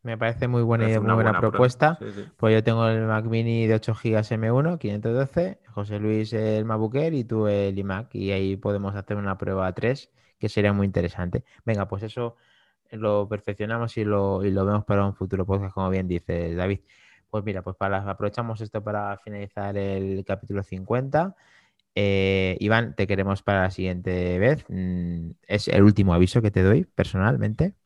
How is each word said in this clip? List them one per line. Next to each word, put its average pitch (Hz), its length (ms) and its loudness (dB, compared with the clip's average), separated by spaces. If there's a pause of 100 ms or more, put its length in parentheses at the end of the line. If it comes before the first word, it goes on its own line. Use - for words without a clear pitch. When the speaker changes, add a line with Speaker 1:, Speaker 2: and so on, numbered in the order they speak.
Speaker 1:
Me 113 160 -8
parece 117 320 -2
muy 120 140 2
buena 117 220 2
Speaker 2:
Parece 110 80 2
Speaker 1:
idea, 110 80 2
Speaker 2:
una 107 140 2
Speaker 1:
muy 110 100 2
buena 110 60 4
Speaker 2:
buena 104 100 2
prueba. 107 120 2
Speaker 1:
propuesta. 127 480 2
Speaker 2:
Sí, 107 140 -12
sí. 101 220 -12
Speaker 1:
Pues 110 180 4
yo 110 80 4
tengo 113 260 2
el 113 160 0
Mac 110 220 0
Mini 113 400 0
de 110 80 4
ocho 110 200 0
gigas 110 360 0
M 110 200 0
uno, 151 280 2
quinientos 104 340 -4
doce, 135 540 -2
José 104 320 -6
Luis 107 340 0
el 110 320 0
MacBook 110 300 -2
Air 156 200 0
y 131 100 -2
tú 107 220 0
el 101 300 0
iMac. 98 380 -6
Y 98 160 -4
ahí 95 260 0
podemos 101 380 -2
hacer 101 220 -6
una 98 200 -4
prueba 95 300 -2
a 90 80 -4
tres, 123 360 -4 (280)
que 110 100 -4
sería 104 240 2
muy 101 140 2
interesante. 90 580 -2 (220)
Venga, 101 220 -2
pues 101 160 -8
eso 117 320 -8 (560)
lo 104 360 0
perfeccionamos 107 720 -4
y 110 60 0
lo, 98 400 0
y 101 60 2
lo 95 140 2
vemos 101 200 0
para 101 200 2
un 98 100 -2
futuro 95 300 -2
podcast, 98 300 -2
como 95 160 -2
bien 92 180 -2
dices, 85 480 -4
David. 95 240 -2 (480)
Pues 104 160 -6
mira, 98 180 -6
pues 92 140 -10
para, 98 220 -2 (100)
aprovechamos 104 520 -4
esto 107 220 -8
para 104 360 -6
finalizar 101 580 -8
el 95 480 -4
capítulo 98 380 -6
cincuenta. 131 720 -2 (600)
Eh, 95 680 2
Iván, 110 340 2
te 98 140 0
queremos 98 340 0
para 98 200 2
la 92 100 2
siguiente 90 680 -2
vez. 127 300 2
Mm, 87 640 -4 (100)
es 101 260 -2
el - 140 6
último 98 320 8
aviso 92 260 6
que 107 120 2
te 98 100 4
doy 113 220 6
personalmente. 107 880 0 (120)